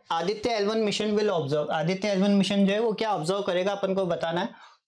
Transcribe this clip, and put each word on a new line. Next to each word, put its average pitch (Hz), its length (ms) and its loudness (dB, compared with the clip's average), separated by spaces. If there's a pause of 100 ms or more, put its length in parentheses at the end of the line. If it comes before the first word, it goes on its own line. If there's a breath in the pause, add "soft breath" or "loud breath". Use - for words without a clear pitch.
(120)
आदित्य 185 380 -2
एल 208 160 0
वन 220 240 0
mission 208 300 0
will 202 220 2
observe, 147 280 -2
आदित्य 180 380 -2
एल 190 140 2
वन 202 100 4
मिशन 202 360 4
जो 196 60 2
है 208 60 0
वो 226 140 0
क्या 220 180 -2
ऑब्जर्व 185 300 -2
करेगा, 190 300 0
अपन 196 220 -2
को 190 120 0
बताना 170 360 -2
है। 233 80 -6 (380 loud breath)